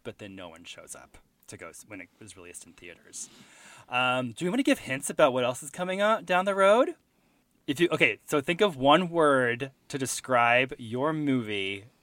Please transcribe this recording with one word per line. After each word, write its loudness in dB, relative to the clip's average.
but -16
then -16
no -16
one -20
shows -20
up -20
to -18
go -16
s-, -20
when -16
it -18
was -20
released -20
in -20
theaters. -18
Um, -2
do -10
we -2
wanna -2
give 0
hints -8
about 4
what 0
else -4
is -16
coming -6
out 0
down 0
the 0
road? 4
If -2
you, 4
okay, 2
so 0
think -2
of 2
one 4
word 2
to -8
describe 2
your -4
movie -4